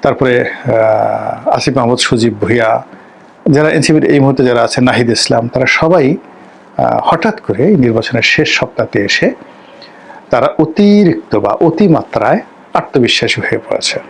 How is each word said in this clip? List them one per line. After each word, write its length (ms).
তারপরে, 400
আহ, 1080
আসিফ 260
মাহমুদ, 240
সজীব 420
ভুঁইয়া, 420
যারা 200
এনসিপির 340
এই 160
মুহূর্তে 260
যারা 180
আছেন, 200
নাহিদ 260
ইসলাম, 380
তারা 180
সবাই, 520
আহ, 260
হঠাৎ 360
করে 240
এই 120
নির্বাচনের 460
শেষ 340
সপ্তাহে 440
এসে 320
তারা 300
অতিরিক্ত 760
বা 180
অতিমাত্রায় 840
আত্মবিশ্বাসী 680
হয়ে 180
পড়েছে। 300